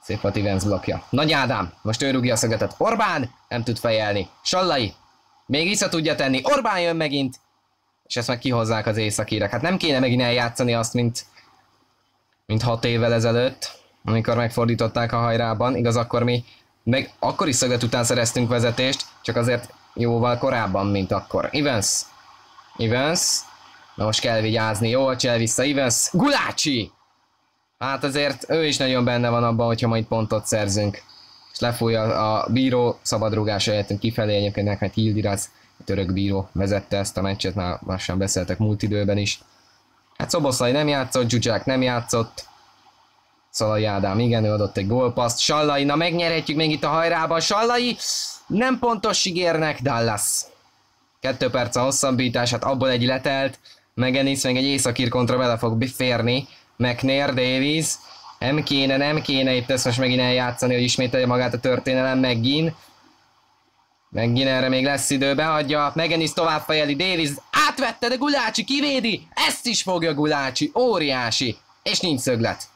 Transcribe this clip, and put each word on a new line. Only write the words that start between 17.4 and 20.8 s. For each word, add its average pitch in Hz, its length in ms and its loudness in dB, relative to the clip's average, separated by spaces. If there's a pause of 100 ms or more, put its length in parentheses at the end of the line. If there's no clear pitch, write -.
is 127 80 0
szöglet 123 280 0
után 123 200 0
szereztünk 120 460 0
vezetést, 123 560 0 (160)
csak - 140 -4
azért 120 380 0 (200)
jóval 120 440 2
korábban, 101 500 0